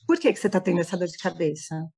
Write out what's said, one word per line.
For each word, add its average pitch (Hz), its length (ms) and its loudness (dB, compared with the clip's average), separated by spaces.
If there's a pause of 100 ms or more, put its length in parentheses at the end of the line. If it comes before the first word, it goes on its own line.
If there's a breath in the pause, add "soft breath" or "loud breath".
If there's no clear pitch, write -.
por 339 120 4
que 247 120 4
que - 80 -6
você 208 100 0
tá 185 120 2
tendo 175 180 2
essa 170 180 -2
dor 175 100 0
de 165 100 -14
cabeça? 160 580 -4 (220)